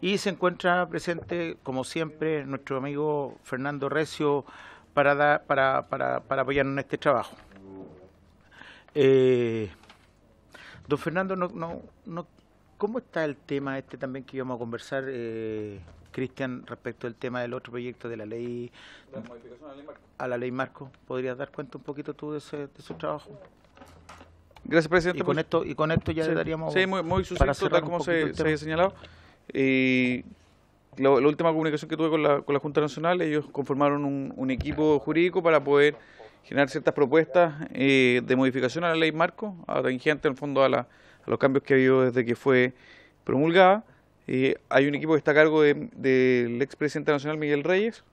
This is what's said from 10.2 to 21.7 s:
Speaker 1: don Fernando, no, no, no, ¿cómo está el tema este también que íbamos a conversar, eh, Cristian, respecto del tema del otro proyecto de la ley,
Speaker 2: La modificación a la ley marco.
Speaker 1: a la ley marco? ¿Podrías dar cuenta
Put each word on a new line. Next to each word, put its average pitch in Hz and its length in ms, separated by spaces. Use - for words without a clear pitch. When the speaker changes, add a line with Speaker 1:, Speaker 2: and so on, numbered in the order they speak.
Speaker 1:
don 143 100
Fernando, 185 380
no, 180 120
no, 170 340
no, 170 200
¿cómo 214 200
está - 280
el 143 100
tema 139 420
este 135 200
también 131 260
que 135 140
íbamos 127 180
a - 20
conversar, 117 500
eh, 110 680
Cristian, 127 560
respecto 117 400
del 117 100
tema 123 260
del 120 120
otro 127 160
proyecto 120 380
de 117 80
la 110 100
ley, 120 460
Speaker 2:
La - 80
modificación 120 440
a 151 40
la 139 80
ley 143 100
marco. - 140
Speaker 1:
a 131 100
la 123 100
ley 123 140
marco? 131 380
¿Podrías 127 300
dar 139 140
cuenta 147 280